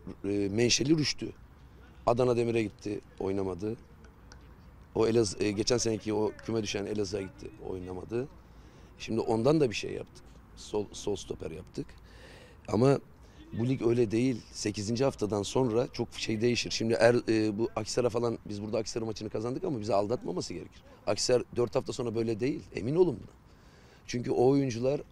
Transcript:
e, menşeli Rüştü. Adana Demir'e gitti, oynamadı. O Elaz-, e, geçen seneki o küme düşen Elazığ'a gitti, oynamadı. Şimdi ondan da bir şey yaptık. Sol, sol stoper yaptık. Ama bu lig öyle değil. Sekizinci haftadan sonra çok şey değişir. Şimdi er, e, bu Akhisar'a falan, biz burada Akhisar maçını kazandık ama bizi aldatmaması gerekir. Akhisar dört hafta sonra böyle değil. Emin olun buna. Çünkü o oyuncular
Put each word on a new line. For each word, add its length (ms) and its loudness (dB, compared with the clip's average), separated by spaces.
e, 40 -2
menşeli 680 4
Rüştü. 340 -2
Adana 300 4
Demir'e 260 2
gitti, 380 -6
oynamadı. 580 -2
O 120 4
Elaz-, 360 2
e, 80 2
geçen 280 0
seneki 360 -2
o 180 0
küme 180 -2
düşen 240 -4
Elazığ'a 340 -4
gitti, 300 -12
oynamadı. 600 -6
Şimdi 220 -2
ondan 400 4
da 100 4
bir 40 -6
şey 180 -6
yaptık. 320 -12
Sol, 360 -6
sol 240 -4
stoper 340 -10
yaptık. 360 -12
Ama 300 6
bu 160 -2
lig 140 0
öyle 280 4
değil. 320 2
Sekizinci 520 -2
haftadan 380 0
sonra 500 0
çok 220 -4
şey 260 -4
değişir. 300 0
Şimdi 240 0
er, 200 8
e, 300 2
bu 180 0
Akhisar'a 320 0
falan, 300 0
biz 140 -8
burada 160 -2
Akhisar 240 -4
maçını 280 -6
kazandık 340 -4
ama 160 -2
bizi 140 0
aldatmaması 600 0
gerekir. 280 -14
Akhisar 360 2
dört 180 2
hafta 180 -2
sonra 220 -4
böyle 260 0
değil. 220 -2
Emin 200 -2
olun 220 4
buna. 160 -16
Çünkü 240 -4
o 160 4
oyuncular 540 2